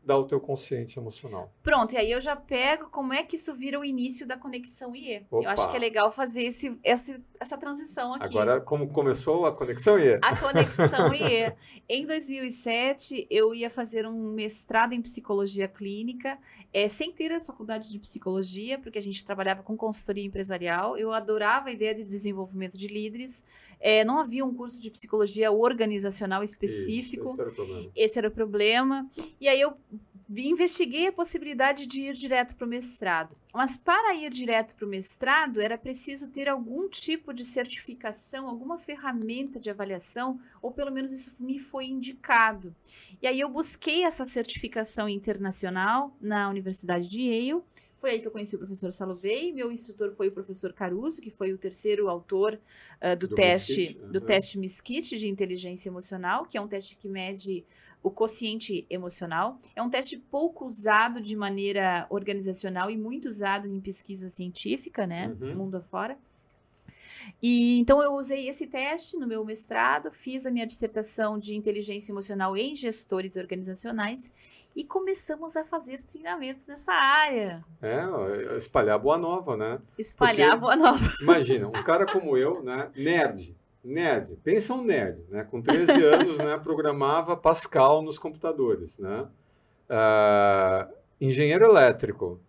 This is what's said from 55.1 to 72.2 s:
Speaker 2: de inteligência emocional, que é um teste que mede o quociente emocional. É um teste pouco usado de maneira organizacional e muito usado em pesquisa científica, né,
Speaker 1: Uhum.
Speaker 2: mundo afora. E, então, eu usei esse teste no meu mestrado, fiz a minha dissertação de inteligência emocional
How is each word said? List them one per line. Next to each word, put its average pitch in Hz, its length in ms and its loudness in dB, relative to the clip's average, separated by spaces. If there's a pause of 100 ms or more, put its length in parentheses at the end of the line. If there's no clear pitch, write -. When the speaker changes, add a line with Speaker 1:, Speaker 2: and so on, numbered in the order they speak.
Speaker 2:
de 214 100 -4
inteligência 185 600 -4
emocional, 185 560 -4
que 254 140 -10
é - 20 -4
um 208 80 -10
teste 196 280 -8
que 202 120 -14
mede 190 560 -8 (380)
o 196 80 2
quociente 220 800 -2
emocional. 180 720 -4 (160)
É 226 80 -6
um 247 80 -2
teste 262 260 0
pouco 311 500 -4
usado 220 540 2
de 208 140 -8
maneira 196 760 -2
organizacional 190 840 -4
e 226 60 -6
muito 233 300 -8
usado 202 400 -2
em 196 140 -8
pesquisa 190 480 -10
científica, 196 800 -6
né, 180 340 -6
Speaker 1:
Uhum. 147 160 -8
Speaker 2:
mundo 190 220 -6
afora. 196 380 -8 (1300)
E, 240 380 4
então, 269 220 6
eu 285 120 2
usei 277 340 -4
esse 277 180 -8
teste 294 500 -6
no 269 100 -6
meu 220 180 -4
mestrado, 240 680 0
fiz 262 340 -8
a 254 40 -4
minha 233 160 -2
dissertação 214 720 -2
de 208 180 -6
inteligência 208 560 -4
emocional 196 440 -2